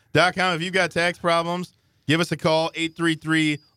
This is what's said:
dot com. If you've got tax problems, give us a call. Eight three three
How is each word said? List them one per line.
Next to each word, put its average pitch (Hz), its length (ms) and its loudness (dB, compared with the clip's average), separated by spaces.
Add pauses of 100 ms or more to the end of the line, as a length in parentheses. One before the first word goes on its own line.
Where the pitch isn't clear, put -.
(120)
dot 170 220 4
com. 185 220 0
If 156 60 -6
you've 180 120 -6
got 180 160 2
tax 170 280 -2
problems, 170 560 -2 (340)
give 147 120 2
us 190 120 -2
a 160 40 -2
call. 160 380 0
Eight 160 220 -6
three 170 180 0
three 156 440 0 (180)